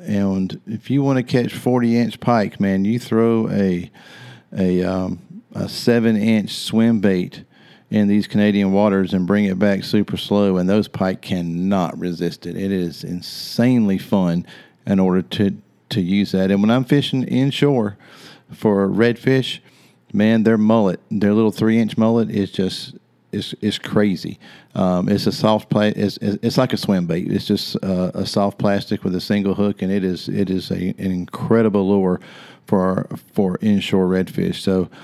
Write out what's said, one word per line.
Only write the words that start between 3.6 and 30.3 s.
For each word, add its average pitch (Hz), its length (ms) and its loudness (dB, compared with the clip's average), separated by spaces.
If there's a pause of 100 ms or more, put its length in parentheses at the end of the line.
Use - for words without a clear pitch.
a, 90 300 0
um, 92 380 -4 (340)
a - 140 -6
seven-inch 110 840 2
swim 113 460 0
bait 92 460 0 (460)
in 107 160 2
these 101 200 2
Canadian 101 440 2
waters 98 440 2
and 92 120 0
bring 101 200 2
it 95 120 -2
back 98 240 0
super 104 360 -2
slow, 101 400 0
and 90 100 0
those 104 200 2
pike 92 340 -4
cannot 90 760 -2
resist 87 460 -6
it. 87 100 -10
It 98 160 -4
is 90 320 -4
insanely 107 920 0
fun 90 480 0 (420)
in 98 140 2
order 92 220 2
to, 101 340 -2 (320)
to - 140 -4
use 95 300 0
that. 95 180 2
And 98 100 2
when 104 100 2
I'm 127 140 2
fishing 135 380 0
inshore 131 720 0 (560)
for 98 340 2
redfish, 120 720 0 (520)
man, 110 300 4
their 113 160 4
mullet, 107 420 2 (100)
their 104 220 2
little 110 180 4
three-inch 110 460 0
mullet 113 340 2
is 101 220 -2
just, - 420 -4 (380)
is, - 300 -6
is 104 160 -2
crazy. 101 600 -2 (360)
Um, 92 340 0
it's 101 180 0
a 104 60 0
soft 107 380 0
pla-, 107 260 2
it's, 101 220 -2
it's, 101 240 -4
it's 117 160 -2
like 131 160 2
a - 20 0
swim 92 300 -2
bait. 82 260 -4
It's 101 140 -2
just, - 360 -2
uh, 92 300 -2
a 98 140 -6
soft 101 320 -2
plastic 101 440 -2
with 92 120 -2
a 90 80 -2
single 101 320 0
hook, 101 260 -2
and 95 100 -2
it 98 140 0
is, 92 240 -4
it 101 220 -2